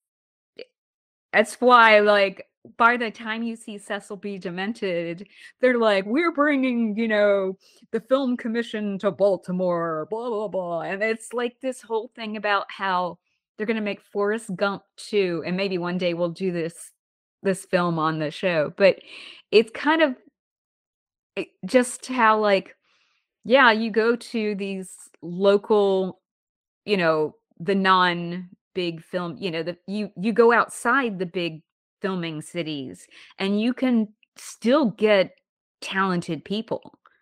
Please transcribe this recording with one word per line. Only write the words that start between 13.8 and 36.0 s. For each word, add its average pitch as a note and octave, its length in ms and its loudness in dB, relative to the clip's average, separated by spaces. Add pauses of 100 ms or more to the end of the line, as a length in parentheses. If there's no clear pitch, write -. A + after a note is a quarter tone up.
make G3+ 200 -6
Forrest G3+ 560 -4
Gump G3+ 260 -2 (140)
two, F3+ 500 -2
and F3 100 -2
maybe F#3+ 220 -2
one F3 200 -4
day F3 160 0
we'll E3+ 160 -2
do F#3 220 -4
this, E3+ 400 -8 (500)
this F#3+ 240 -2
film F3 320 0
on D#3 200 -2
the D3+ 120 -4
show, D#3+ 460 -2
but F#3+ 220 6 (540)
it's A3+ 180 4
kind D#4+ 320 0
of, C4 140 2 (1200)
it, G3 120 -8 (180)
just B3 400 0
how, A3 320 4
like, G3+ 380 2 (680)
yeah, B3 260 6
you A3 200 0
go A3 260 2
to A3 400 -4
these F#3+ 360 -8 (300)
local, G3 1000 2 (640)
you G3+ 120 0
know, D#3+ 400 0 (240)
the F#3+ 160 -2
non-big F3+ 1300 -2
film, F3 340 -8
you F#3+ 140 -6
know, E3 100 -4
the, E3+ 140 -8 (100)
you, G3+ 240 -6 (100)
you A3 120 -2
go A#3 200 6
outside A#3 640 0
the F3+ 80 -4
big E3+ 360 -6 (400)
filming E3+ 400 -6
cities, D3+ 640 -10 (320)
and G3+ 220 0
you A#3 120 0
can A#3+ 360 0 (280)
still C4+ 560 0
get G3+ 460 2 (420)
talented F3+ 640 -4